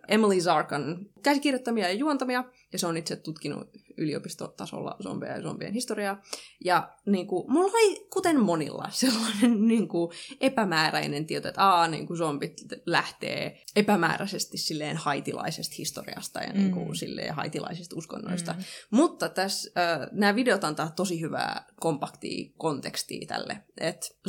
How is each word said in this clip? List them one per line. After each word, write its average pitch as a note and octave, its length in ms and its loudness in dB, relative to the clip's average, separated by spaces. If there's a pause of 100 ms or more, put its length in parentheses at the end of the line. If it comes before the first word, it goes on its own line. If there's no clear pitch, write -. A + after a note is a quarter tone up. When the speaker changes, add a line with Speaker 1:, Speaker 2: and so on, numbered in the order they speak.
Speaker 1:
Emily G3+ 340 6
Zarkan E3 640 0 (180)
käsikirjoittamia B3+ 640 2
ja F3+ 60 2
juontamia, B3+ 500 0 (300)
ja F#3+ 60 -2
se F3+ 80 0
on E3 100 0
itse D#3+ 180 -4
tutkinut - 520 -8 (300)
yliopistotasolla - 1040 -6
zombeja - 320 -6
ja - 60 -6
zombien D#3+ 320 -6
historiaa. G#3 480 -4 (440)
Ja, F3 240 4 (160)
niinku, F#3 440 0
mulla F4+ 220 6
oli, G#4+ 420 4
kuten F4 260 4
monilla, E3+ 560 2
<laughs> - 60 -2
sellainen, A3+ 640 4
niinku, E3+ 440 2 (300)
epämääräinen D#3 840 2
tieto, D3+ 220 -4
että, - 220 0
aa, E3+ 180 6
niinku, D#3 280 -4
zombit D#3+ 380 -2 (320)
lähtee - 760 -2 (140)
epämääräisesti G3 840 2
silleen D3+ 400 -4
haitilaisesta C#3+ 800 -4
historiasta - 640 -8
ja, - 120 -6
niinku, F#3 320 2
Speaker 2:
Mm. D#3 80 -6
Speaker 1:
silleen - 420 -6
haitilaisista E3 600 -8
uskonnoista. E3+ 580 -8
Speaker 2:
Mm. F#3 100 -8 (280)
Speaker 1:
Mutta A#3 380 2
tässä, - 400 -4 (340)
ö, - 80 -8
nämä G3+ 240 4
videot A3+ 280 2
antaa D3+ 320 -2
tosi F3+ 260 -2
hyvää C3+ 440 -4 (140)
kompaktia - 800 -4
kontekstia - 720 -4
tälle. - 360 -6 (140)
Et - 400 -6 (100)